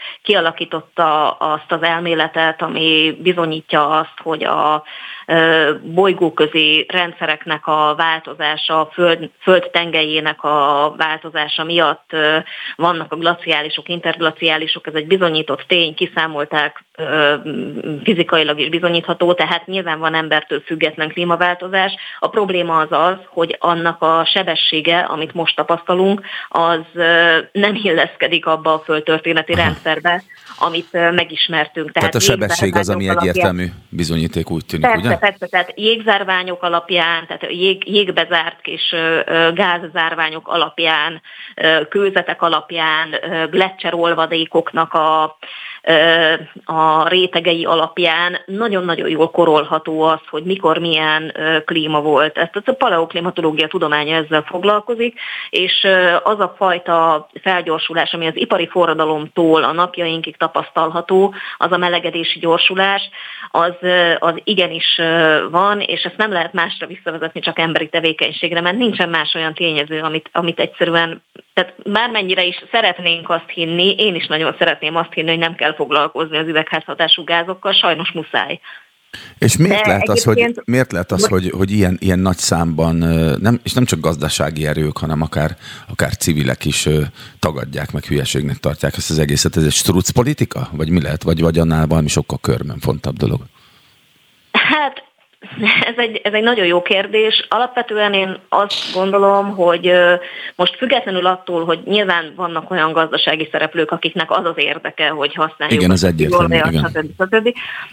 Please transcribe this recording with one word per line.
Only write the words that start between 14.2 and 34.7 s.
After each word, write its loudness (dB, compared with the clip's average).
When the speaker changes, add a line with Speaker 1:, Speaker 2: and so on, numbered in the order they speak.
Speaker 1:
ez -10
egy -4
bizonyított 0
tény, 0
kiszámolták, -4
ö, 2
fizikailag 2
is -2
bizonyítható, 0
tehát -2
nyilván -4
van -2
embertől 0
független -2
klímaváltozás. -2
A 0
probléma 0
az 0
az, 2
hogy -4
annak 0
a 2
sebessége, 0
amit -4
most -2
tapasztalunk, 0
az, 0
ö, 4
nem 2
illeszkedik 0
abba 2
a 0
földtörténeti -2
Speaker 2:
Aha. 4
Speaker 1:
rendszerbe, 0
amit, -2
ö, 2
megismertünk. -2
Speaker 2:
Tehát 0
Speaker 1:
Tehát -4
Speaker 2:
a 4
sebesség 0
az, 0
ami -2
Speaker 1:
jégzárványok 0
alapján 2
Speaker 2:
egyértelmű -2
bizonyíték, -2
úgy -4
tűnik, -2